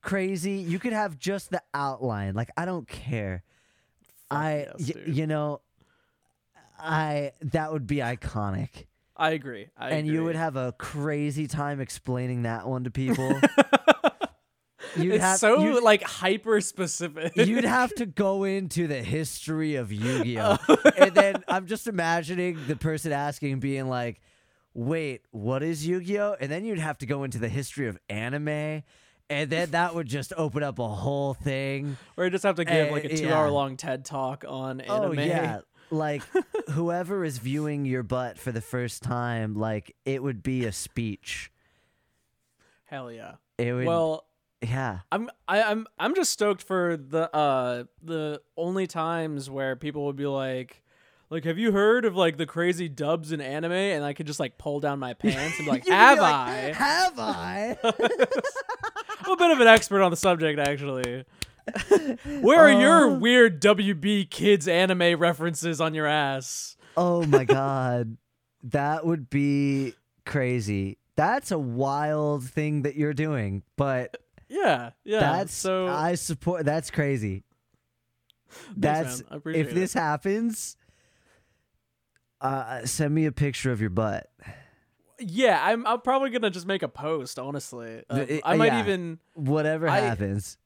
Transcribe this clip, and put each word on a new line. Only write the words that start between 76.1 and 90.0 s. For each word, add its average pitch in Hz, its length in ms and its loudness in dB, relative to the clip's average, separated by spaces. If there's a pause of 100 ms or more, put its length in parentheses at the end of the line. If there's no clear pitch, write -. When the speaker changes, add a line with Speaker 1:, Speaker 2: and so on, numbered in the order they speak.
Speaker 1:
support, 165 500 -2
that's 151 240 -2
crazy. 110 540 -2 (1080)
Speaker 2:
Thanks, - 260 -20
Speaker 1:
That's, 151 460 0
Speaker 2:
man. - 100 -20
I - 40 -12
appreciate 156 320 -2
Speaker 1:
if 123 60 -8
this 185 220 0
Speaker 2:
it. - 40 2
Speaker 1:
happens, 196 760 -2 (1600)
uh, 131 460 -4
send 147 280 0
me 156 120 2
a 147 60 0
picture 135 400 -2
of 110 80 -2
your 107 100 0
butt. 101 400 -2 (880)
Speaker 2:
Yeah, 202 440 2
I'm, 226 240 0
I'm 240 140 0
probably 269 300 2
gonna 220 200 0
just 175 160 -10
make 190 160 -2
a 147 60 -4
post, 147 500 -6
honestly. 123 720 -10
Speaker 1:
The, - 60 -6
Speaker 2:
Um, 135 140 2
Speaker 1:
it, 151 160 -2
Speaker 2:
I 165 120 2
might - 160 6
Speaker 1:
yeah, - 80 0
Speaker 2:
even 170 380 -4 (160)
Speaker 1:
whatever 156 540 0
Speaker 2:
I 185 120 2